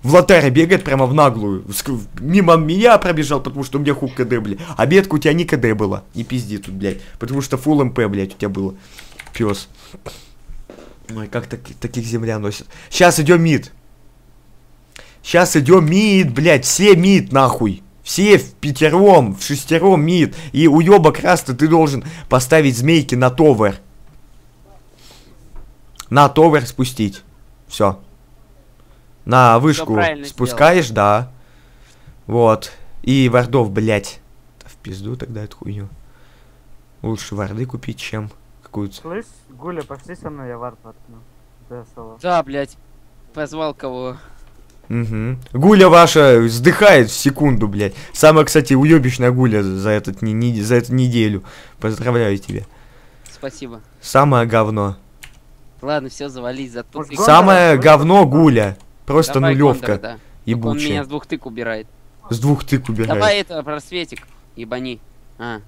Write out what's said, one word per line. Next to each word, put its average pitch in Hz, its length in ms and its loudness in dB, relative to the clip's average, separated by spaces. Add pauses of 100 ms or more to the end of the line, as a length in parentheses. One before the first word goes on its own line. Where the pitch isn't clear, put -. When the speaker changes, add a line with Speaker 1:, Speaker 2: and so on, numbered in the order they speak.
Speaker 1:
В 131 120 0
лотаре 170 380 6
бегает 170 320 2
прямо 135 240 0
в 127 80 -2
наглую. 107 560 0
Ск-, 127 280 -8 (200)
мимо 170 380 2
меня 196 420 2
пробежал, 151 420 -2
потому 135 220 -10
что 147 140 -8
у 151 40 -2
меня 143 120 -2
хук 131 220 -6
К 131 100 -4
Д, 117 140 -4
блядь. 101 200 -8 (180)
А 113 80 2
метка 190 300 2
у - 40 0
тебя 156 140 0
не 170 120 -2
К 156 120 -2
Д 113 180 0
была. 98 280 -6 (120)
Не 117 80 -8
пизди 107 340 -8
тут, 98 180 -14
блядь. 98 260 -8 (180)
Потому 135 220 -6
что 135 160 -6
фул 147 240 0
М 131 100 -2
П, 113 160 -2
блядь, 98 260 -6
у - 40 -20
тебя 104 120 -6
было. 95 240 -6 (600)
Пес. 104 340 -6 (1500)
Ой, 107 120 -10
как 120 200 -8
так, - 120 -12 (200)
таких 117 260 -8
земля 113 340 -6
носит. 104 260 -10 (260)
Щас 175 280 2
идем 165 240 4
мид. 156 280 -2 (1500)
Щас 175 320 0
идем 156 340 4
мид, 190 420 2
блядь. 143 340 2
Все 196 300 4
мид, 180 360 2
нахуй. 120 500 0 (220)
Все 202 340 4
в - 160 -4
пятером, 151 840 2
в - 80 -16
шестером 160 640 0
мид. 170 300 0 (160)
И 151 160 2
уебок 156 540 4
Раста 165 340 -2
ты 147 120 0
должен 151 360 0 (260)
поставить 131 480 2
змейки 135 380 0
на 127 160 2
товер. 117 460 2 (2250)
На 139 200 4
товер 151 360 2
спустить. 113 580 -6 (440)
Все. 98 320 -4 (1300)
На 123 280 4
Speaker 2:
Все 117 60 4
Speaker 1:
вышку 151 360 -2
Speaker 2:
правильно 143 320 -4
Speaker 1:
спускаешь, 147 580 0
Speaker 2:
сделал. 113 100 -10
Speaker 1:
да. 104 360 0 (960)
Вот. 110 440 0 (300)
И 131 280 0
вардов, 120 420 0
блядь. 107 480 -4 (420)
Да - 80 -20
в - 60 -20
пизду 101 400 -14
тогда 113 280 -14
эту 107 140 -18
хуйню. 101 300 -14 (1120)
Лучше 107 340 -10
варды 104 300 -8
купить, 123 320 -14
чем 110 320 -12 (340)
какую-то. 104 380 -12
Speaker 3:
Слышь, 190 240 -14 (240)
Гуля, 151 340 -14
пошли 139 320 -20
со 160 140 -18
мной, 139 200 -16
я 120 80 -16
вард 117 260 -16
воткну. 113 340 -20 (520)
Да, 120 160 -18 (100)
соло. 113 260 -20
Speaker 2:
Да, 175 220 -2
блядь. 139 340 -10 (560)
Позвал 151 400 -8
кого? 127 440 -12 (720)
Speaker 1:
Мгм. 113 520 -8 (140)
Гуля 185 360 6
ваша 147 580 6
сдыхает 131 600 4
в - 60 -10
секунду, 135 520 -2
блядь. 101 280 -4 (180)
Самая, 156 320 4
кстати, 139 300 0
уебищная 127 560 2
Гуля 120 320 0
за 95 260 -4
этот 101 320 -4
не-, 110 120 -4
не-, 117 280 -4
за 110 140 0
эту 120 180 0
неделю. 117 500 -2 (360)
Поздравляю 110 580 -4
тебя. 98 240 -10 (680)
Speaker 2:
Спасибо. 123 500 -18 (200)
Speaker 1:
Самое 135 440 0
говно. 107 520 -2 (840)
Speaker 2:
Ладно, 139 280 -8
все, 143 200 -14
завались, 127 420 -12
зато 120 280 -14
Speaker 3:
Может, 139 120 -14
Speaker 2:
ты 139 60 -12
Speaker 3:
Гондора 156 180 4
Speaker 1:
Самое 180 400 6
Speaker 3:
будет? 127 80 0
Speaker 1:
говно 156 420 6
Гуля. 127 520 2 (280)
Просто 151 300 0
Speaker 2:
Давай 135 180 0
Speaker 1:
нулевка 135 340 0
Speaker 2:
Контор, 101 120 -4
да. 113 180 -14 (280)
Только 113 220 -4
он 143 100 -4
Speaker 1:
ебучая. 147 120 -6
Speaker 2:
меня 147 140 -4
с 131 40 -12
двух 143 180 -12
тык - 200 -12
убирает. 113 420 -10 (420)
Speaker 1:
С 117 100 -8
двух 143 240 -2
тык 131 260 -6
убирает. 113 240 -4
Speaker 2:
Давай 202 260 0
это, 170 240 -10
просветик, 151 640 -14 (280)
ебани. 120 440 -12 (380)
А. 113 300 -12